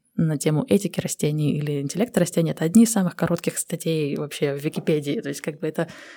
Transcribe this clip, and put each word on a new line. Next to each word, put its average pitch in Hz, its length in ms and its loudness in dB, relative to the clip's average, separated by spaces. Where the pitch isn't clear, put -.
на 156 220 2
тему 151 300 2
этики 196 320 2
растений 151 580 0
или 147 240 -2
интеллекта 175 380 -2
растений, 165 320 2
это 160 140 -2
одни 214 180 8
из 220 80 2
самых 185 240 0
коротких 175 420 -2
статей 156 580 -2
вообще 147 400 -2
в 143 80 -8
Википедии. 151 580 0
То 139 80 -6
есть, - 120 -8
как 151 180 -6
бы 156 80 -2
это 160 200 -2